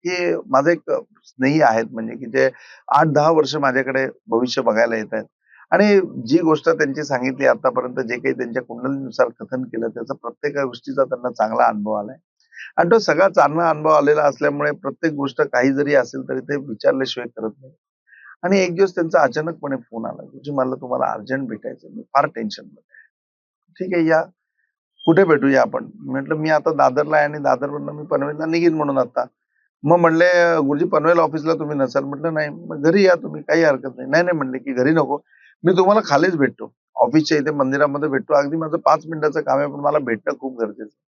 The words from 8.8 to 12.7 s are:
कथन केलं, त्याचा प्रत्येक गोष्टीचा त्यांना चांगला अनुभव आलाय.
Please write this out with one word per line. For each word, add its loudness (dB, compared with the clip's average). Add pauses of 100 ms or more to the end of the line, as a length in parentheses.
कथन -8
केलं, -6
त्याचा -10
प्रत्येक -8
गोष्टीचा -4
त्यांना -4
चांगला 0
अनुभव -2
आलाय. -8 (600)